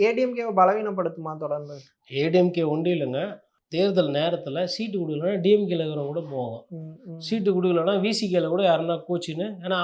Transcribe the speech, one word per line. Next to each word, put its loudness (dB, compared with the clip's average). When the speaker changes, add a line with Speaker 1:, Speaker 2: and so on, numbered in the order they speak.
Speaker 1:
ஏ 6
டி 0
எம் 0
கேவை -2
பலவீனப்படுத்துமா 2
தொடர்ந்து? -6
Speaker 2:
ஏ 2
டி 4
எம் 6
கே 0
ஒன்றும் 0
இல்லைங்க. -4
தேர்தல் 2
நேரத்துல -2
சீட்டு -6
கொடுக்கலன்னா -2
டி 6
எம் 6
கேல -4
இருக்கிறவங்க -2
கூட -4
போவாங்க. -8
Speaker 1:
ம், -14
ம். -12
Speaker 2:
சீட்டு 0
கொடுக்கலன்னா 2
வி 2
சி -2
கேல 2
கூட 0
யாருன்னா 2
கோச்சின்னு, -4
ஏன்னா -2